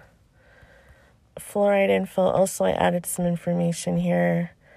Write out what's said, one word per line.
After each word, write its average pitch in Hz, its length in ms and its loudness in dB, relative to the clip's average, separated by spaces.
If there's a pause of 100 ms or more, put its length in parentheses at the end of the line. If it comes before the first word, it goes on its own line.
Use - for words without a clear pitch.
(1400)
Fluoride 202 500 2
info. 190 320 0
Also, 190 420 2
I 190 60 2
added 175 340 0
some - 220 -4
information 175 720 -2
here 175 560 0 (240)